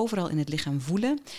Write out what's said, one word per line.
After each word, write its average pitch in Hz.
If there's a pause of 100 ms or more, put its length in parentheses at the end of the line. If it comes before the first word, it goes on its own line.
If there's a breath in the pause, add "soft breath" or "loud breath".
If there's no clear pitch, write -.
overal 208
in 156
het 147
lichaam 143
voelen. 208 (200 loud breath)